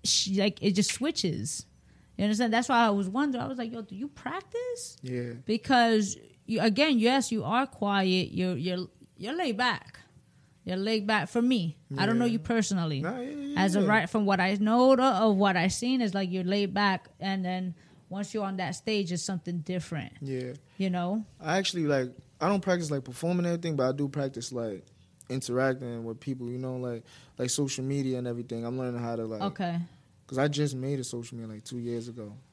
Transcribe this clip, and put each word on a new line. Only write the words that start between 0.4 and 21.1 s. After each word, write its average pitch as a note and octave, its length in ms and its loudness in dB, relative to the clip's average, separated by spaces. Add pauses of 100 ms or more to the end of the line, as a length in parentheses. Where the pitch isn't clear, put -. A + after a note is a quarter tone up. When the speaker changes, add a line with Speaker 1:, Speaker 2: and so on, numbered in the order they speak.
Speaker 1:
it G3+ 100 4
just G3 200 2
switches. - 720 -4 (540)
You G3 60 2
understand? G#3+ 280 2
That's A#3 160 2
why A#3+ 180 4
I G#3+ 40 4
was G3+ 180 2
wondering. B3+ 340 0
I - 60 -6
was C4 80 -6
like, A3+ 160 -6
"Yo, A#3 80 -10
do G3 160 -12
you C4 120 -8
practice?" A#4+ 960 -8
Speaker 2:
Yeah. A#2+ 300 -6 (140)
Speaker 1:
Because A3+ 720 4 (260)
you, A3 160 -2
again, A#3+ 380 4
yes, B3 340 4
you A3 120 -2
are B3+ 220 2
quiet. F#3+ 640 2
You're, F3+ 240 0
you're, F3+ 300 -4 (300)
you're A3 180 -8
laid D#4 220 0
back. - 440 -2 (640)
You're F3+ 120 -4
laid G#3 320 0
back G3+ 200 2
for A#3+ 140 0
me. A3 340 2 (220)
I F#3+ 80 2
don't A#3 140 2
know A#3+ 40 2
Speaker 2:
Yeah. A#3+ 100 2
Speaker 1:
you A3+ 40 0
personally. E3+ 640 0
Speaker 2:
Nah, G#3+ 160 -4
yeah, B3 120 -8
yeah, C#4+ 300 -8
Speaker 1:
As F#3 140 4
a G3+ 60 4
Speaker 2:
yeah. F#3+ 80 4
Speaker 1:
right, G#3+ 200 4
from G#3+ 180 0
what G3 120 4
I F#3+ 160 2
know A#3 400 6
to, B3 80 4
of A3 340 6
what F#3+ 200 4
I F3+ 100 4
seen B3 340 0
is, G3+ 140 0
like, G3 160 -2
you're F#3 140 -2
laid G3+ 280 2
back, G3 360 2 (100)
and F#3+ 260 -2
then F3+ 300 -4 (340)
once G3 240 -6
you're G#3+ 120 -2
on F#3+ 140 -4
that F3 180 -2
stage, G3+ 340 0
it's F3 140 -2
something F3 340 -4
different. E3 600 -4
Speaker 2:
Yeah. B2+ 320 -4 (240)
Speaker 1:
You F#3+ 140 0
know? F3+ 360 -2 (140)